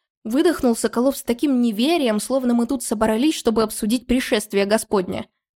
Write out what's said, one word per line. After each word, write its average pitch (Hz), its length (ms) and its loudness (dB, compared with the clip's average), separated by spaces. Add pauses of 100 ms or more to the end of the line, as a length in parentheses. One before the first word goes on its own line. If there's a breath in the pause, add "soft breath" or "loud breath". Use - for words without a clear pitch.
(240)
выдохнул 269 500 2
Соколов 240 420 0
с - 60 -12
таким 254 380 0
неверием, 240 600 0
словно 254 340 0
мы 233 120 2
тут 262 160 -4
собрались, 226 520 0
чтобы 226 280 0
обсудить 220 440 -2
пришествие 220 580 0
Господне. 196 640 -2 (280)